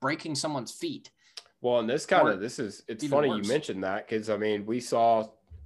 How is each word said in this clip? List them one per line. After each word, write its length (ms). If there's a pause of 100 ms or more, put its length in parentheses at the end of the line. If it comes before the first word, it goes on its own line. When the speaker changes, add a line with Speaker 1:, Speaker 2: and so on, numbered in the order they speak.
Speaker 1:
breaking 340
someone's 380
feet. 380 (500)
Speaker 2:
Well, 180
and 100
this 160
kinda, 280
Speaker 1:
Or 40
Speaker 2:
this 220
is, 300
it's 160
Speaker 1:
even 120
Speaker 2:
funny 120
Speaker 1:
worse. 180
Speaker 2:
you 60
mentioned 320
that, 240
'cause, 200
I 80
mean, 300
we 140
saw, 480 (380)